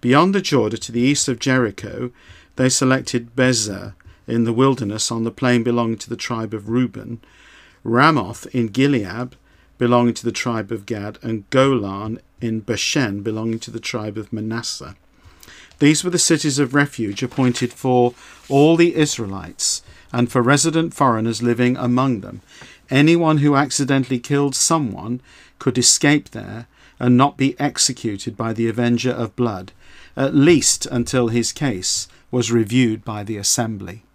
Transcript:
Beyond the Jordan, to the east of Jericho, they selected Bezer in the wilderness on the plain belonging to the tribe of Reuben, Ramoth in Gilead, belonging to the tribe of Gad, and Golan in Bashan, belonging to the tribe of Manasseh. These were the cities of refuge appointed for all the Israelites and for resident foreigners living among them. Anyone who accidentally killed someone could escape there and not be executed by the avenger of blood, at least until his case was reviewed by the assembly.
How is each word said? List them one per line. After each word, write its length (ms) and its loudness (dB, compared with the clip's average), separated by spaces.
Beyond 320 4
the 80 0
Jordan, 380 0
to 120 -14
the 80 -2
east 280 0
of 100 -4
Jericho, 720 -2
they 120 2
selected 680 0
Bezer 600 0
in 180 0
the 80 -2
wilderness 580 0
on 140 -4
the 60 -4
plain 320 0
belonging 340 -2
to 140 -14
the 60 -8
tribe 360 -8
of 160 -10
Reuben, 500 -4
Ramoth 720 2
in 140 0
Gilead, 680 -2
belonging 360 2
to 100 -14
the 80 -2
tribe 380 -4
of 140 -8
Gad, 380 -8
and 260 -6
Golan 720 0
in 200 -4
Bashan, 600 -2
belonging 380 -4
to 100 -16
the 100 -10
tribe 380 -8
of 140 -10
Manasseh. 640 -8
These 260 4
were 60 -2
the 80 0
cities 400 0
of 160 0
refuge 480 0
appointed 500 -2
for 400 2
all 280 6
the 200 4
Israelites 840 -4
and 180 0
for 120 2
resident 500 2
foreigners 480 0
living 360 2
among 440 0
them. 220 -14
Anyone 480 4
who 160 4
accidentally 640 2
killed 380 0
someone 640 -2
could 180 0
escape 540 2
there 340 -12
and 180 4
not 220 4
be 220 0
executed 760 -4
by 160 -4
the 160 -2
avenger 440 0
of 240 -6
blood, 340 -4
at 180 0
least 520 6
until 420 0
his 240 0
case 560 -4
was 180 0
reviewed 540 2
by 180 -8
the 140 -8
assembly. 680 -4